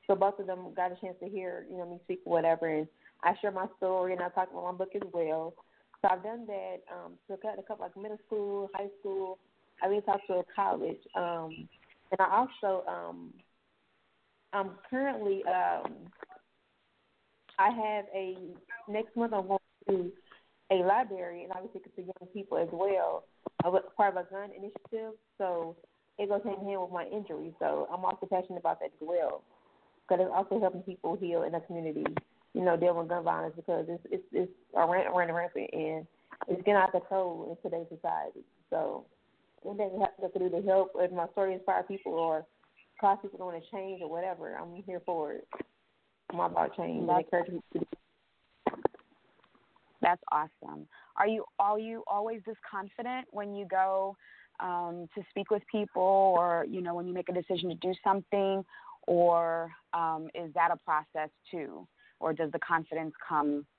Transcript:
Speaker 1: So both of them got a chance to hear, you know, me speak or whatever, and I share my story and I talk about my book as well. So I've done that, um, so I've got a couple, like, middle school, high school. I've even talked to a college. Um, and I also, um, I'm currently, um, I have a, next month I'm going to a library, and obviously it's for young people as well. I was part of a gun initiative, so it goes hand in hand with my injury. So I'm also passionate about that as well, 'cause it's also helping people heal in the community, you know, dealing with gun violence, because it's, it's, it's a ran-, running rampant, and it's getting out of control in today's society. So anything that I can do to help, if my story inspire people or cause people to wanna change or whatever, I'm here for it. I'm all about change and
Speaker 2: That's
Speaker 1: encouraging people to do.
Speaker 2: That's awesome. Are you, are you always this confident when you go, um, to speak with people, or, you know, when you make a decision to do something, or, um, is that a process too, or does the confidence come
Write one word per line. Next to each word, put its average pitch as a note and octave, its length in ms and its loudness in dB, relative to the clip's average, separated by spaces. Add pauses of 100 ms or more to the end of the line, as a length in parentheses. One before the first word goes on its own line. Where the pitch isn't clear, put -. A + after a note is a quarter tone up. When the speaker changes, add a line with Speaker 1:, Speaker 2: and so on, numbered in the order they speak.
Speaker 1:
So G3 80 6
both G3 240 4
of F#3+ 80 -6
them F#3 280 -6
got F3+ 160 -2
a F3+ 60 -10
chance F#3 240 -8
to F#3 80 -8
hear, F3+ 420 -6
you F#3 60 -10
know, F3 100 -6
me F3 180 -12
speak F#3 200 -6
or E3+ 80 -2
whatever, E3 340 4
and D#3 220 0 (340)
I F3+ 180 4
share G3+ 120 0
my F#3+ 140 -4 (100)
story F#3 360 0
and F3+ 100 -4
I F3+ 80 -4
talk F#3 200 -2
about F3+ 140 -8
my F3+ 80 -4
book F#3 220 -6
as G3+ 80 -4 (100)
well. D#3+ 420 -2 (480)
So G3 80 6
I've F#3 120 0
done A3+ 240 -8
that, F#3+ 320 -6 (120)
um, F3 220 -12 (140)
so G3 80 -8
I've F#3+ 80 -12
got G#3 160 -6
a F#3+ 40 -12
couple, G#3 220 -8
like, F3+ 120 -12
middle G#3 300 -8
school, G3+ 480 -2
high G3+ 140 -4 (120)
school. F#3+ 380 -4 (440)
I've F#3+ 100 2
even G#3 100 2
talked G3+ 240 0
to F#3+ 80 0
a F3+ 100 2 (100)
college. F#3 440 0 (160)
Um, E3 540 -4 (420)
and F#3+ 100 0
I F#3 100 6
also, G3+ 560 2
um, F3 460 -8 (1200)
I'm G3 200 0 (160)
currently, A#3 560 0
um, F3 480 2 (1700)
I F#3+ 120 8
have G#3+ 340 -2 (100)
a, F#3 220 -4 (520)
next A3 280 -4
month A#3 160 0
I'm F#3+ 140 0
going G3 120 2 (300)
to F#3 240 2 (580)
a F#3+ 60 6
library, F#3 680 2
and F3+ 80 -10
obviously F#3+ 320 -10
it's - 100 -20
for F#3+ 80 -12
young F#3 300 -14
people G3 260 -2
as E3 140 2
well. F3 520 2 (400)
I E3+ 40 4
was F#3 140 4 (140)
part G3+ 200 4
of F3+ 100 -4
a F3+ 40 -20
gun G3 260 -8
initiative, A3 560 -8 (260)
so E3+ 380 0 (420)
it G3+ 100 -2
goes G3+ 160 2
hand G3 160 -2
in G3+ 60 -6
hand G3 140 -2
with F3+ 100 -4
my F3 160 -4
injury. E3 520 -8
So D3+ 340 2
I'm F#3 120 -4
also F#3 220 0
passionate F#3 320 -2
about E3 220 0
that D#3 60 -4
as - 140 -10
well, D#3 420 -2 (640)
'cause F3+ 140 4
it's F#3 100 4
also G3 300 2
helping F#3 220 0
people F3+ 340 -4
heal E3+ 280 0
in D#3+ 80 -2
the E3 80 -2
community, D#3+ 440 -4 (500)
you F3+ 80 0
know, F3 140 6
dealing E3+ 220 4
with E3 100 -2
gun F3 160 -2
violence, E3 320 0
because E3 320 -2
it's, E3+ 220 -8
it's, F#3 220 -4
it's F3+ 200 0 (220)
a E3+ 120 6
ran-, F3 260 2
running E3+ 220 2
rampant, F3 380 -2
and D#3+ 340 -4 (420)
it's F3+ 140 -2
getting G#3 120 4
out F#3 200 6
of F3+ 80 4
control E3+ 480 -2
in E3+ 200 -8
today's E3+ 180 -6
society. E3 560 -6 (260)
So G#2 340 -2 (600)
anything G3 360 -2
that F#3+ 180 2
I F#3 100 -2
can F#3 140 -2
do F3+ 180 2
to G3 60 -2
help, F#3+ 300 6
if F3+ 160 4
my E3+ 160 -2
story F#3+ 260 0
inspire F#3 300 2
people F#3+ 300 -4
or D#3+ 300 2 (560)
cause G3 220 6
people G3 160 -10
to F#3 60 -8
wanna E3+ 160 -6 (100)
change F#3+ 320 -8
or D#3 60 -6
whatever, E3+ 480 -4
I'm F3 260 -10
here F3+ 240 -8
for D#3+ 280 -2
it. - 140 -12 (840)
I'm F3 100 -2
all F3 60 2
about E3+ 300 0
change E3 240 -2
and F3 80 0
Speaker 2:
That's F3+ 160 6
Speaker 1:
encouraging F3 380 0 (100)
people E3 140 -2
to - 100 -12 (720)
do. - 60 -10 (1200)
Speaker 2:
That's F3 300 4
awesome. D3+ 560 -4 (300)
Are G#3 100 6
you, A3 180 0 (140)
are G#3 200 4
you A3+ 280 -6
always G#3+ 400 -2
this A3 100 -8 (140)
confident A#3+ 600 -6
when G3+ 240 -8
you G3+ 120 -8
go, F#3+ 500 2 (440)
um, F3 540 -4
to G3+ 160 -8
speak G3+ 200 -4
with G#3 200 2
people, G#3 320 0
or, F3+ 680 6
you F#3 140 -4
know, F3 120 -2
when F3 120 -4
you F3+ 80 -4
make F3+ 140 -4
a F3+ 40 -4
decision F3+ 380 -2
to E3 60 -4
do F#3 180 -2 (100)
something, G3 600 2 (420)
or, E3+ 640 6 (220)
um, D#3+ 420 0
is E3 200 -8
that E3+ 160 4
a E3 60 2
process D#3 540 -2 (200)
too, C#3 360 -6 (340)
or D#3+ 120 0
does D#3 200 0
the - 60 -2
confidence D#3+ 560 0 (120)
come D3 400 2 (120)